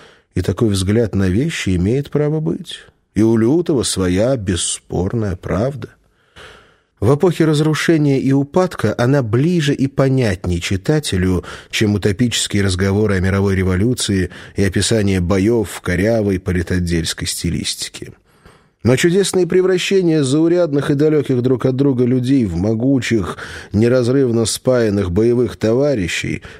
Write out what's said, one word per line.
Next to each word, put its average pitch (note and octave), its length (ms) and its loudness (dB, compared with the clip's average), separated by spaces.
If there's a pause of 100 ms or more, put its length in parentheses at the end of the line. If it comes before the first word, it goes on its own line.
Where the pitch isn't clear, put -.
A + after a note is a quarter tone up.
(340)
и F#2 80 -2
такой G#2 280 0
взгляд G2+ 440 0
на G2 140 0
вещи G2+ 480 -2
имеет A2+ 340 -2
право D3 300 -2
быть. E3 400 -8 (340)
И G2+ 80 2
у A2+ 140 4
Лютова C3 480 2
своя F#2+ 520 0
бесспорная F#2+ 1000 -4
правда. A2 540 -6 (1080)
В A2+ 160 4
эпохе E3 300 2
разрушения D3+ 760 2
и C3+ 140 0
упадка C#3+ 640 0
она C3 260 2
ближе C#3+ 520 0
и C3+ 120 0
понятнее B2 760 0
читателю, F#2 840 -2 (260)
чем G#2 240 2
утопические G#2 720 0
разговоры G2 520 0
о F#2 40 0
мировой G2 340 2
революции F#2 760 0 (260)
и G2+ 80 0
описание G2+ 560 0
боёв G2 500 0
в - 120 -14
корявой G2+ 580 0
политотдельской F2 840 -4
стилистике. - 880 -8 (680)
Но A#2 120 4
чудесные F3+ 540 2
превращения F3+ 720 2
заурядных D3+ 720 0
и - 20 2
далёких C#3+ 480 2
друг C3 240 0
от C3 80 2
друга B2+ 300 2
людей B2 400 2
в F2+ 100 -2
могучих, A2+ 800 0 (360)
неразрывно A#2 720 2
спаянных G#2+ 680 0
боевых A#2 460 0
товарищей, A2+ 840 -2 (180)